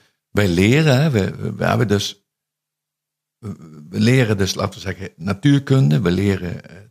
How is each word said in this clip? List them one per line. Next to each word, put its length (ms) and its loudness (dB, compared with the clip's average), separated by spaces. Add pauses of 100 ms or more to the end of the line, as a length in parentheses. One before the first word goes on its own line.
(300)
wij 180 0
leren, 520 2
hè, 100 2
we, 260 -2
we, 180 -8
we 100 -6
hebben 240 0
dus, 320 -2 (1700)
we 120 -6
leren 380 2
dus, 160 -2
laten 200 -4
we 60 -20
zeggen, 360 -10
natuurkunde, 840 2
we 100 0
leren, 580 -2
eh, 80 -20 (140)